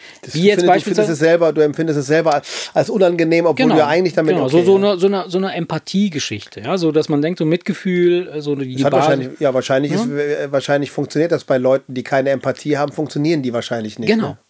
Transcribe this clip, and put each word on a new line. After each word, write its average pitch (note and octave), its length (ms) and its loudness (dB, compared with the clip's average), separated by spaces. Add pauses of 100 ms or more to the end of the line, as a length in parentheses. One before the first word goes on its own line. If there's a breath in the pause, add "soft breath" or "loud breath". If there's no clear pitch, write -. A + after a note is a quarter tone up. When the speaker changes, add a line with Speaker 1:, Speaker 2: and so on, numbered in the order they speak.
(200 loud breath)
Speaker 1:
Das, - 140 -16
Speaker 2:
Wie D#3 60 -2
Speaker 1:
du F3+ 80 0
Speaker 2:
jetzt G#3 80 4
Speaker 1:
findest, F3 60 0
du F3 40 2
Speaker 2:
beispielsweise F3+ 400 2
Speaker 1:
findest D3+ 160 -2
es D#3+ 40 4
selber, E3 280 4
du D#3 80 0
empfindest D3+ 380 0
es B2+ 60 -6
selber D#3 280 2
als, - 400 -6
als D3+ 160 0
unangenehm, E3+ 560 2
obwohl D3+ 180 2
Speaker 2:
Genau, - 120 4
Speaker 1:
du D#3 40 4
ja D3 60 4
eigentlich E3+ 260 0
damit D#3 220 2
Speaker 2:
genau, C#3 120 0
Speaker 1:
okay, C#3+ 120 4
Speaker 2:
so, F3 60 4
so F#3+ 140 6
Speaker 1:
ja. G3+ 140 2
Speaker 2:
eine, F3+ 80 -2
so F#3 60 2
eine, F#3+ 240 0
so F3 80 -2
eine F#3+ 160 -2
Empathiegeschichte, D#3+ 1080 -4
ja, C#3 160 -4
so E3 160 0
dass D3+ 160 2
man C#3+ 140 0
denkt, E3+ 160 -4
so D#3+ 80 0
Mitgefühl, F3 840 0
äh, D3 140 -10
so D3 120 -2
die C3+ 200 -6
Speaker 1:
Das C3+ 100 -2
hat D3 80 4
Speaker 2:
Basis C#3 160 4
Speaker 1:
wahrscheinlich, C3+ 320 -2
ja, C#3 140 2
wahrscheinlich C#3 380 0
Speaker 2:
Ja? E3+ 100 0
Speaker 1:
ist, D3 80 -4
äh, D3 420 -4
wahrscheinlich C#3+ 380 -2
funktioniert D3+ 420 -2
das C#3+ 120 -2
bei C3+ 120 0
Leuten, C3 380 0
die B2 80 -4
keine C#3 280 0
Empathie C3+ 460 -2
haben, C#3+ 160 -4
funktionieren D3+ 500 -2
die B2 120 -4
wahrscheinlich A2+ 440 -6
nicht, B2 120 -4
Speaker 2:
Genau. G#3+ 200 0
Speaker 1:
ne? - 80 -14 (120)